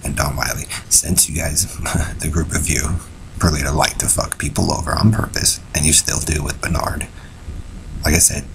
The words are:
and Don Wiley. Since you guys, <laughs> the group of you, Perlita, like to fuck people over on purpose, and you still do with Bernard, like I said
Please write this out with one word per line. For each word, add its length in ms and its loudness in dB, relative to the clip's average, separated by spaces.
and 120 -4
Don 200 0
Wiley. 300 -4
Since 400 4
you 60 -4
guys, 420 -2
<laughs> 420 -2
the 120 -2
group 200 0
of 160 0
you, 140 2
Perlita, 360 2
like 260 2
to 80 -2
fuck 320 0
people 340 2
over 180 -2
on 200 6
purpose, 480 2
and 100 2
you 80 4
still 260 2
do 240 0
with 160 -4
Bernard, 480 0
like 120 4
I 40 6
said 360 2